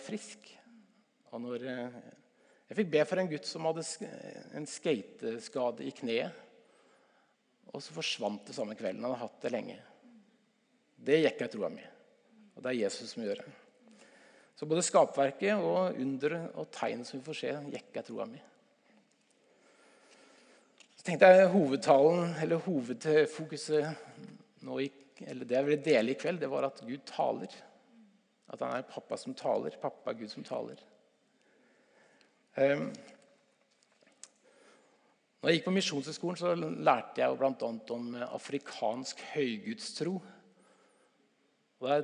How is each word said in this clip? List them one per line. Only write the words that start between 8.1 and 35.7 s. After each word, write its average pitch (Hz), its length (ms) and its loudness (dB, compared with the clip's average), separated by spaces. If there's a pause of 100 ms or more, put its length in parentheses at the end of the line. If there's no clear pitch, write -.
det 123 80 -12
samme 110 180 -6
kvelden. 104 300 -6
Han 127 80 -2
hadde 120 100 -6
hatt - 220 -10
det 123 100 -4
lenge. 98 240 -8 (1200)
Det 139 240 4
jekker 123 300 0
troa 95 180 -4
mi, - 140 -14 (720)
og - 80 -18
det 127 80 -2
er 120 100 -2
Jesus 104 320 -4
som 120 80 -8
gjør 101 220 -4
det. - 120 -20 (1040)
Så 151 80 -10
både 160 160 2
skapverket 175 800 4
og 175 400 0
under 139 320 -2 (240)
og 156 160 -10
tegn 117 320 -4
som 135 140 -10
vi 135 80 -14
får 151 100 -8
se, 127 140 -4 (240)
jekker - 320 -12
troa 110 180 -8
mi. 123 140 -14 (2500)
Så - 80 -16
tenkte 175 240 10
jeg 185 220 10
hovedtalen, 160 880 6
eller 165 220 0
hovedfokuset 151 2000 -2
nå 131 160 -6
i, 139 60 -2 (420)
eller 127 160 -10
det 123 140 4
jeg 143 80 2
ville 147 180 2
dele 127 280 6
i - 40 -8
kveld, 165 240 -2
det 135 80 -2
var 135 160 0
at - 160 -8
Gud 123 240 -10
taler. 120 480 -2 (960)
At - 140 -8
han 127 160 -4
er - 100 -12
pappa - 300 -10
som 135 180 -10
taler, 117 400 -2
pappa 120 400 -8
Gud 107 140 -12
som - 100 -14
taler. 123 400 -8 (1800)
Ehm, 139 300 2 (2500)
når - 140 4
jeg 165 80 4
gikk - 80 -4
på 185 80 4